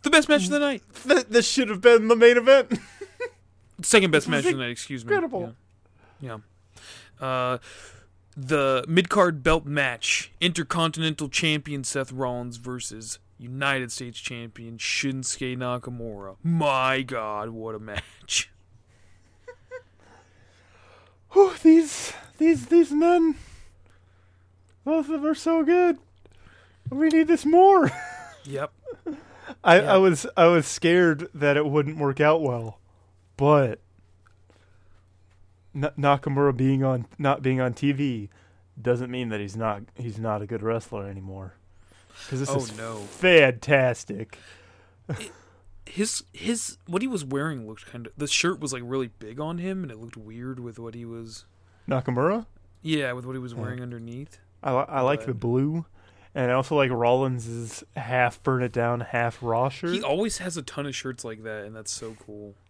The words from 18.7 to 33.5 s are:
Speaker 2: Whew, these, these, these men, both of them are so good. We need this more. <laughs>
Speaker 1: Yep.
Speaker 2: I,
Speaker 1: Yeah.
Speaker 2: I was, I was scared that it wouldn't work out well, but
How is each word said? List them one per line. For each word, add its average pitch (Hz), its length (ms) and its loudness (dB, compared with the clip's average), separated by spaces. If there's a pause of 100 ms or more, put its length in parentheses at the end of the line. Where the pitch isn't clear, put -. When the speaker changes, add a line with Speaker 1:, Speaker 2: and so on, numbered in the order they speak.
Speaker 2:
Whew, 381 200 8 (100)
these, 320 500 6 (260)
these, 311 280 2
these 330 260 4
men, 330 420 4 (1500)
both 302 240 0
of 311 140 -4
them 294 40 -2
are 311 80 0
so 330 300 0
good. 349 340 4 (920)
We 294 180 2
need 320 200 4
this 330 160 2
more. 349 520 8
<laughs> - 40 -12 (480)
Speaker 1:
Yep. 139 240 -8 (920)
Speaker 2:
I, 180 160 8
Speaker 1:
Yeah. 208 140 2
Speaker 2:
I - 20 8
was, 190 280 4 (120)
I 170 100 8
was 170 220 4
scared 170 680 2
that 143 220 2
it 151 100 0
wouldn't 151 320 0
work 139 220 -2
out 156 220 4
well, 117 360 -4 (580)
but 139 440 4 (1900)